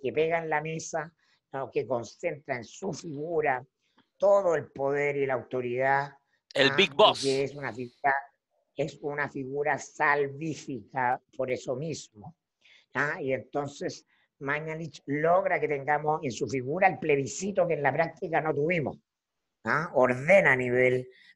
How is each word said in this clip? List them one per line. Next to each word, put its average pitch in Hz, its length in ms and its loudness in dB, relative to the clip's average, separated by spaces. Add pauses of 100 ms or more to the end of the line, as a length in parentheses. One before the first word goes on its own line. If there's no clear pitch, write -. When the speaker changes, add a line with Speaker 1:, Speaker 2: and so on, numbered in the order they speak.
Speaker 1:
que 123 100 -2
pega 160 280 2
en 160 100 -8
la 151 100 2
mesa, 160 540 -8 (400)
¿no? 135 180 -6
que 139 160 -2
concentra 131 680 -4
en 113 80 -10
su - 260 -10
figura 147 760 -2 (520)
todo 190 380 4
el 139 160 -4
poder 143 440 0
y 139 100 0
la 135 100 0
autoridad, 127 760 0 (420)
Speaker 2:
El 135 180 4
Speaker 1:
¿ah? 135 40 -4
Speaker 2:
Big 185 160 2
Speaker 1:
y 139 40 -16
Speaker 2:
Boss. 165 260 6
Speaker 1:
que 135 220 0
es 135 120 -6
una 139 160 -8
figura, 127 440 -2 (600)
es - 260 -4
una 143 280 -4
figura 139 480 -2
salvífica 139 1400 -2 (160)
por 127 140 -2
eso 127 240 -6
mismo, 131 600 -10 (600)
¿ah? 151 260 -2
Y 135 120 -2
entonces 143 720 -8 (340)
Mañalich 156 640 -8
logra 170 540 2
que 147 80 0
tengamos 151 560 0
en 135 80 -2
su 123 160 -4
figura 135 400 0
el 180 100 2
plebiscito 165 720 0
que 160 80 0
en 147 80 -4
la 135 100 4
práctica 160 480 -2
no 156 120 -2
tuvimos, 143 440 -2 (680)
¿ah? 147 280 0
Ordena 139 600 6
a - 20 4
nivel, 127 520 2 (280)